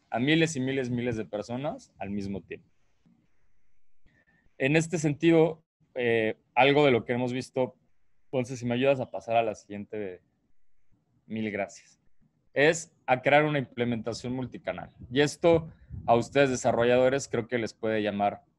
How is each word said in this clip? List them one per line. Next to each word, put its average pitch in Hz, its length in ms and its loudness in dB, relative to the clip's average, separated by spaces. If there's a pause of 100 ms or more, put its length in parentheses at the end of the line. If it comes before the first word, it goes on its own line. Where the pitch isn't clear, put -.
a 113 100 -6
miles 160 360 0
y 135 40 -6
miles, 131 300 -4
miles 120 280 -4
de 107 80 -6
personas 123 720 -10
al 98 120 -10
mismo 101 320 -8
tiempo. - 280 -16 (1900)
En 135 180 0
este 165 220 0
sentido, 160 640 2 (320)
eh, 117 420 0 (160)
algo 143 320 4
de 135 60 6
lo 117 120 2
que 127 100 -6
hemos 123 200 -4
visto, 127 420 -6 (540)
Ponce, 127 260 -4
si 120 100 -8
me 120 100 -2
ayudas 131 240 2
a 120 120 -8
pasar 113 240 -4
a 117 80 4
la 107 120 -4
siguiente, 101 680 -10 (1040)
mil 110 260 -6
gracias, - 480 -10 (540)
es 160 400 2 (140)
a 127 140 2
crear 147 220 4
una 151 160 0
implementación 120 760 -4
multicanal. 101 580 -8 (200)
Y 131 100 2
esto 165 480 2 (360)
a 117 100 4
ustedes 135 340 2
desarrolladores 123 760 2
creo 110 200 -4
que 127 100 -4
les 107 160 -6
puede 110 300 -2
llamar 101 400 -2 (160)